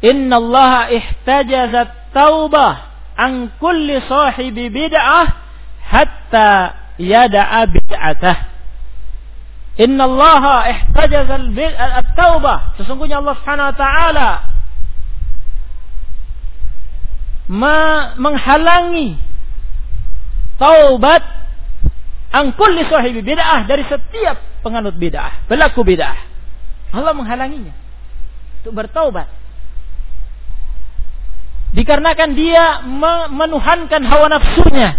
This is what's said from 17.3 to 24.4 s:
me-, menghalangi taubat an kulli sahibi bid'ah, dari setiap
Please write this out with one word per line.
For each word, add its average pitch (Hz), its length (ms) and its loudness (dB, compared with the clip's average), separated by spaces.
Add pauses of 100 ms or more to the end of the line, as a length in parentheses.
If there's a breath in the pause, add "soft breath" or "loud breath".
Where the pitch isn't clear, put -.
me-, 311 600 2 (120)
menghalangi 302 960 0 (1400)
taubat 285 640 4 (1080)
an 277 200 0
kulli 359 320 2
sahibi 240 380 -2
bid'ah, 294 420 0
dari 269 220 -2
setiap - 760 -4